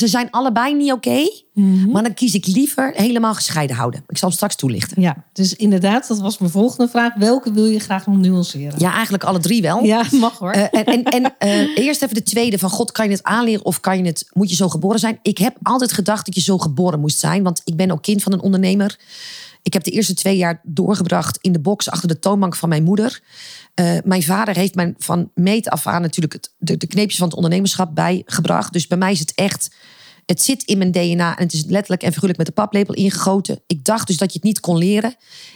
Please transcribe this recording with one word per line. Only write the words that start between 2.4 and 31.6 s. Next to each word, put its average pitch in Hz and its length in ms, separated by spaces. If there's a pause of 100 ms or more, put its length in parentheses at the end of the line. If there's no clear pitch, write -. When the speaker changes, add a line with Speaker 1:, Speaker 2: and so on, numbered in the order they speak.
Speaker 1:
liever 262 480
helemaal 226 400
gescheiden 147 420
houden. 123 300
Ik - 120
zal 185 100
hem 175 80
straks - 200
toelichten. 123 460
Speaker 2:
Ja, 165 300
dus 190 220
inderdaad, 202 540
dat 220 100
was 202 200
mijn 180 120
volgende 240 400
vraag. 233 240
Welke 226 380
wil 214 140
je 214 120
graag 196 280
nog 196 100
nuanceren? 170 600
Speaker 1:
Ja, 175 140
eigenlijk 208 320
alle 185 140
drie 190 240
wel. 175 220
Speaker 2:
Ja, 226 260
mag 240 280
hoor. 180 140
Speaker 1:
Eh, 202 280
en, 214 40
en, 240 200
en, 262 300
Speaker 2:
<laughs> - 40
Speaker 1:
eh, 302 400
eerst 277 240
even 233 120
de 220 80
tweede: 233 360
van, 185 120
"God, 233 220
kan 220 140
je 202 60
het 190 100
aanleren 220 420
of - 160
kan 190 180
je 185 60
het, 165 280
moet 190 180
je 175 60
zo 190 120
geboren 185 300
zijn?" 220 240
Ik 202 160
heb 247 240
altijd 254 300
gedacht 208 340
dat 185 80
je 185 60
zo 185 180
geboren 156 420
moest 151 180
zijn, 170 240
want 175 220
ik 165 120
ben 185 140
ook 156 120
kind 208 200
van 196 100
een 180 80
ondernemer. 190 580 (640)
Ik 165 100
heb 196 120
de 202 60
eerste 202 240
twee 196 220
jaar 170 280
doorgebracht 175 760
in 190 120
de 170 80
box 196 300
achter 170 180
de 160 100
toonbank 190 380
van 170 120
mijn 156 140
moeder. 202 400 (520)
Eh, 170 300
mijn 185 180
vader 196 340
heeft 185 180
mij 175 240
van 175 360
meet 202 340
af - 180
aan 170 160
natuurlijk 160 300
het, - 260
de, - 180
de 165 100
kneepjes 202 320
van 175 80
het 160 100
ondernemerschap 180 580
bijgebracht. 170 800
Dus 175 140
bij 180 120
mij 185 140
is 180 60
het 151 160
echt, - 400 (520)
het - 160
zit 269 200
in 202 160
mijn 185 140
D 170 40
N 175 240
A 170 160
en 175 80
het 165 80
is 151 120